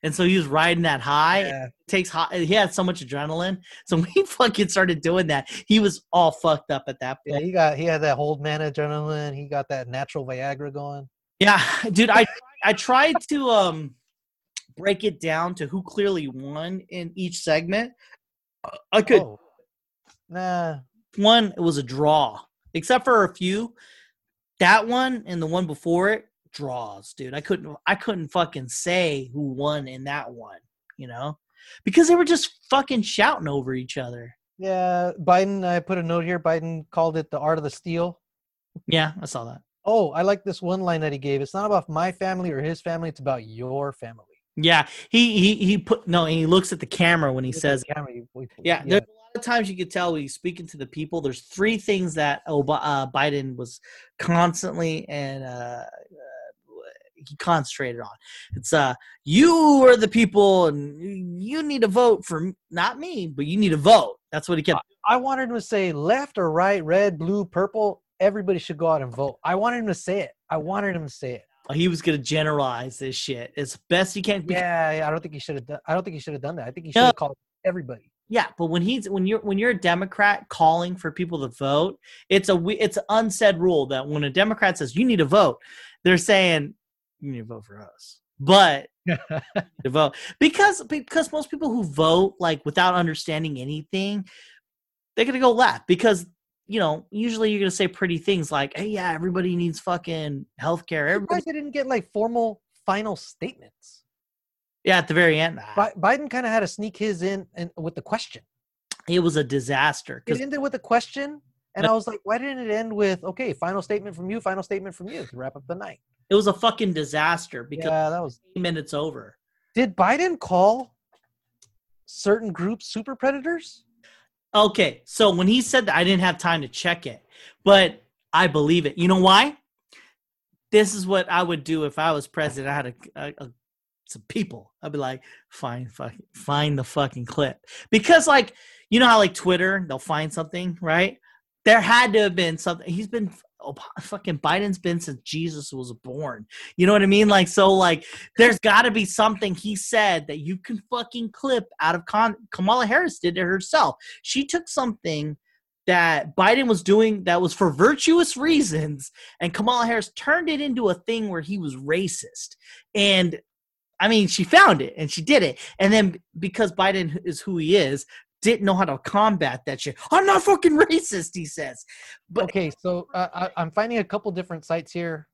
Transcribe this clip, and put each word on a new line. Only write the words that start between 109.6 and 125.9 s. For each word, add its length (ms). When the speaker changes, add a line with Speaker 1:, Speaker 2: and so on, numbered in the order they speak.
Speaker 2:
It 40
Speaker 1:
'cause 100
Speaker 2:
ended 220
with 120
a 40
question, 640
and 100
Speaker 1:
No. 60
Speaker 2:
I 40
was 120
like, 160
"Why 160
didn't 220
it 100
end 260
with, 260
'Okay, 300
final 300
statement 340
from 140
you, 100
final 220
statement 320
from 140
you,' 180
to 100
wrap 180
up 120
the 80
night?" 260
Speaker 1:
It 40
was 120
a 80
fucking 400
disaster 720
because 260
Speaker 2:
Yeah, 180
that 140
was 180
Speaker 1:
eight 60
minutes 320
over. 420
Speaker 2:
Did 220
Biden 420
call 560
certain 460
groups 340
super 300
predators? 680
Speaker 1:
Okay, 500
so 300
when 120
he 140
said 260
that, 100